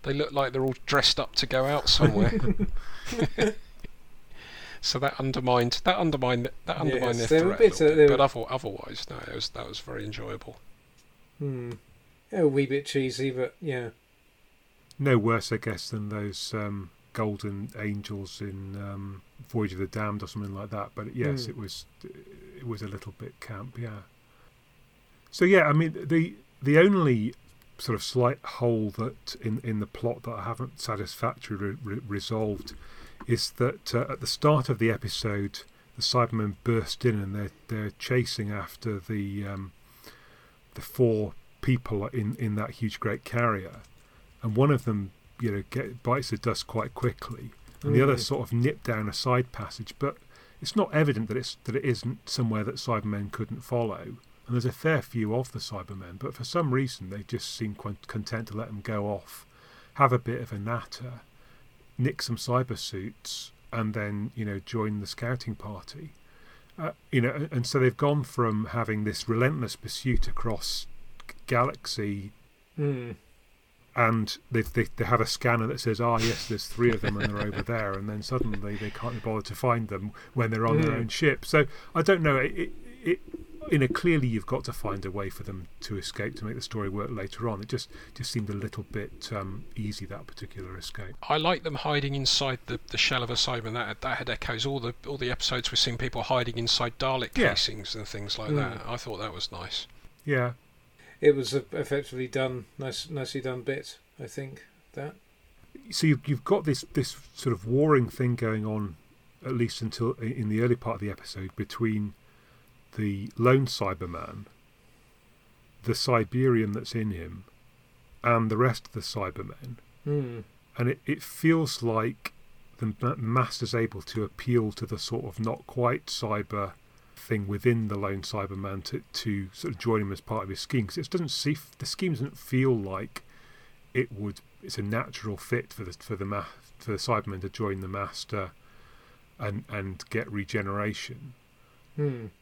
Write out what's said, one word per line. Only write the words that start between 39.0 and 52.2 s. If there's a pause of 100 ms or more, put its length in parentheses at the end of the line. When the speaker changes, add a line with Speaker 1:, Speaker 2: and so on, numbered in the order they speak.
Speaker 3:
um, (1000)
the
four (280)
people
in,
in
that
huge
great
carrier, (640)
and
one
of
them, (280)
you
know,
get,
bites
the
dust
quite
quickly, (320)
and
the
other
Speaker 2:
Mm.
Speaker 3:
sort
of
nip
down
a
side
passage.
But (420)
it's
not
evident
that
it's,
that
it
isn't